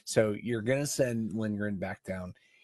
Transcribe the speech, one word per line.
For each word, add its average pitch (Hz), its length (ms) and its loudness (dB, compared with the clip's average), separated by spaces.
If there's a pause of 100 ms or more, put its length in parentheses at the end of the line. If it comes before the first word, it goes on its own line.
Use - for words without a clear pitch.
So 110 360 4
you're 113 220 -2
gonna 135 240 2
send 117 480 0
Lindgren 104 440 0
back 95 260 -6
down. 92 300 -6 (300)